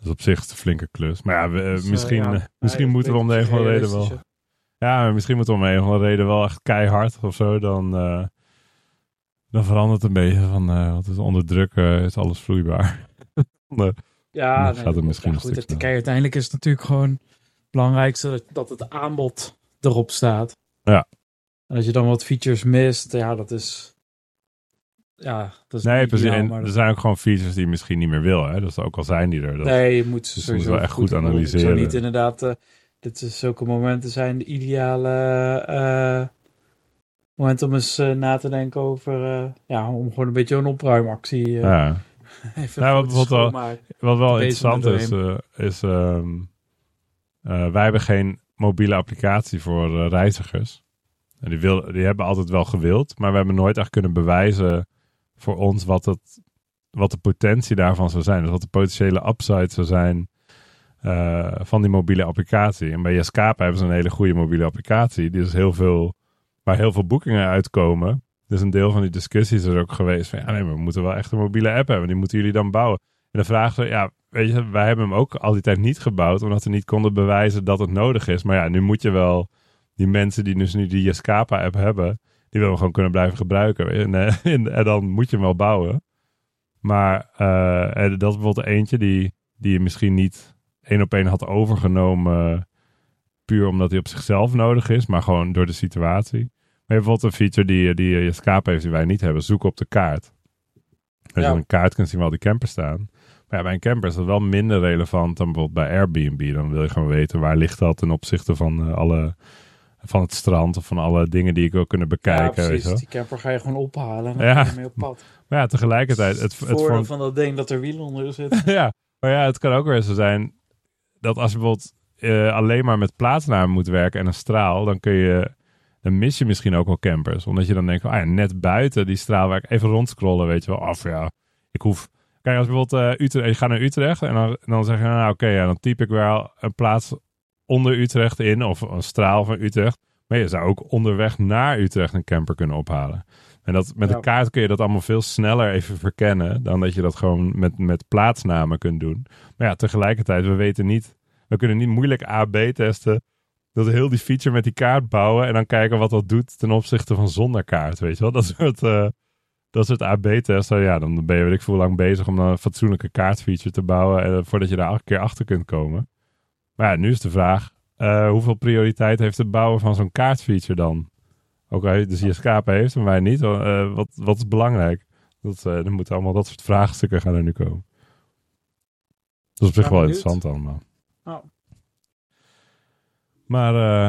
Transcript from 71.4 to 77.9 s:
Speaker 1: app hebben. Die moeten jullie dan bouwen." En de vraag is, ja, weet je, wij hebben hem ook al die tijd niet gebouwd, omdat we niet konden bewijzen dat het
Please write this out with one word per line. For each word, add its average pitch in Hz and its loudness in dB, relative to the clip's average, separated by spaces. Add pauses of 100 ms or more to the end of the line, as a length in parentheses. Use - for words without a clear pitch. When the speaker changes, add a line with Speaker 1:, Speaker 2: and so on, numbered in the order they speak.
Speaker 1:
app 135 0
hebben. 92 0
Die 92 0
moeten 95 0
jullie 104 2
dan 101 0
bouwen." 107 0 (300)
En 104 -2
de 92 -2
vraag 113 0
is, 120 -2
ja, 104 -2 (180)
weet 113 0
je, 117 0
wij 104 2
hebben 113 2
hem 95 -2
ook 120 0
al 107 0
die 104 2
tijd 98 2
niet 117 0
gebouwd, 92 0
omdat 104 0
we 104 -4
niet 104 0
konden 107 0
bewijzen 101 2
dat 98 2
het 98 -2